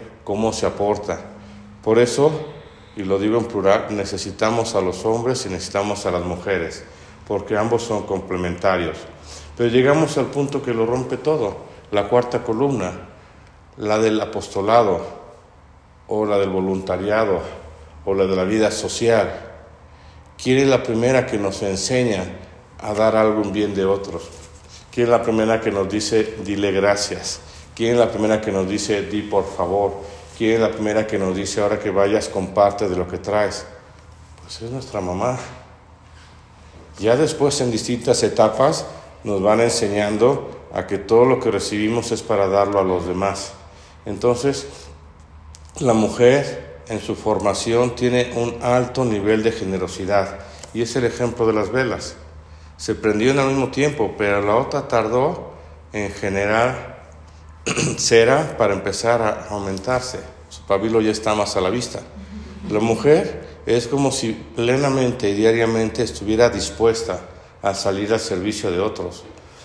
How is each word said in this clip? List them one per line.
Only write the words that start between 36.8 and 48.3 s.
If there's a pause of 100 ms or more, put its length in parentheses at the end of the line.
Ya
después,
en
distintas
etapas, (400)
nos
van
enseñando (220)
a
que
todo
lo
que
recibimos
es
para
darlo
a
los
demás. (520)
Entonces, (1120)
la
mujer,
en
su
formación,
tiene